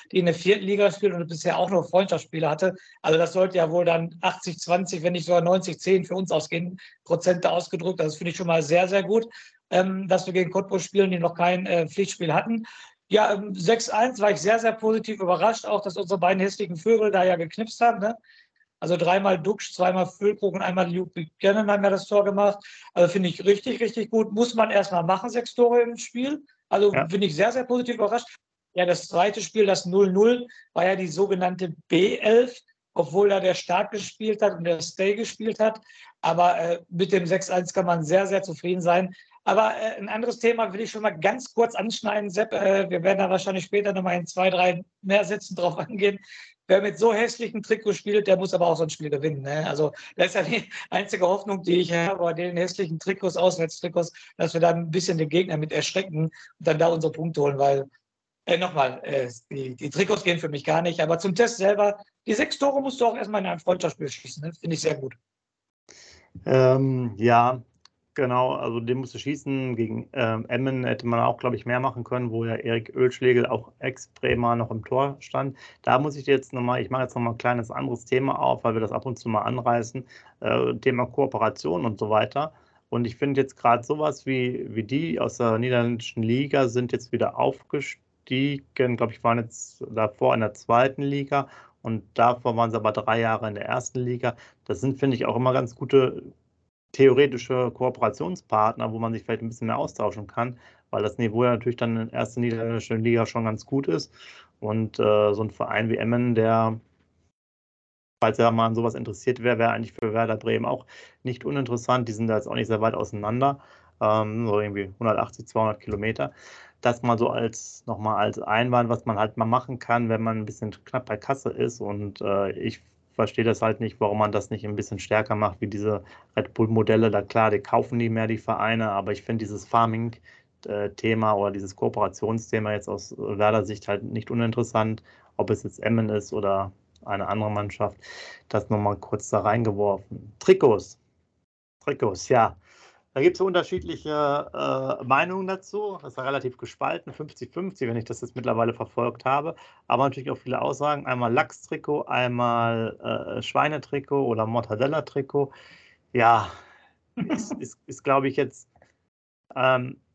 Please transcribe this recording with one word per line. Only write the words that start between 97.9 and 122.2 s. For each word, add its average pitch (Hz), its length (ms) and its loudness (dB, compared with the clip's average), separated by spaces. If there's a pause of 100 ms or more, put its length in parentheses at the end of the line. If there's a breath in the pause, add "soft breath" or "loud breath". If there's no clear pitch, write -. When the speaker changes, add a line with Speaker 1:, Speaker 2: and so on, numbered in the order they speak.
Speaker 2:
wo 113 60 -8
man 113 140 -4
sich 110 100 -6
vielleicht 113 200 -4
ein 113 60 -8
bisschen 113 200 -6
mehr 117 100 -2
austauschen 107 480 -4
kann, 120 320 -4 (320 soft breath)
weil 107 140 -2
das 104 140 -4
Niveau 117 260 2
ja 123 80 4
natürlich 120 240 -2
dann 117 200 -2
in 113 120 -4
der 123 100 -8
ersten 117 220 -4
niederländischen 113 640 -2
Liga 117 220 4
schon 117 180 -4
ganz 110 200 -4
gut 135 220 -2
ist. - 260 -2 (460 loud breath)
Und, 110 400 -4
äh, 107 340 4
so 107 100 -2
ein 107 80 -4
Verein 113 380 -2
wie 113 80 0
Emmen, 120 380 0
der, 113 460 2 (1400)
falls 113 200 2
er 117 100 6
mal 113 160 2
an 113 80 0
sowas 117 220 0
interessiert 123 460 -4
wäre, 120 160 2
wäre 117 120 4
eigentlich 110 220 -4
für 110 200 -4
Werder 110 240 0
Bremen 113 300 -2
auch 127 180 -4 (380 loud breath)
nicht 123 220 -8
uninteressant. 123 640 0
Die 113 40 -6
sind 113 140 -2
da 110 80 2
jetzt - 140 0
auch - 80 -4
nicht 113 100 -2
sehr 107 140 0
weit 113 140 0
auseinander, 113 640 -2 (400 soft breath)
ähm, 110 480 0
so 104 120 2
irgendwie 101 380 -6
hundertachtzig, 113 480 -2
zweihundert 110 340 -2
Kilometer. 107 520 -4 (480 loud breath)
Das 120 220 0
mal 120 160 2
so 120 100 2
als, 117 580 -6
noch 110 120 -6
mal 107 180 -2
als 104 240 0
Einwand, 120 480 2
was 117 160 -2
man 107 140 -2
halt 110 180 -2
mal 110 80 0
machen 123 340 -2
kann, 120 300 0
wenn 113 140 0
man 113 160 -2
ein 107 80 -6
bisschen 107 260 -10 (140)
knapp 127 200 -6
bei 107 100 -4
Kasse - 340 -4
ist. 123 300 -4
Und, 104 400 -8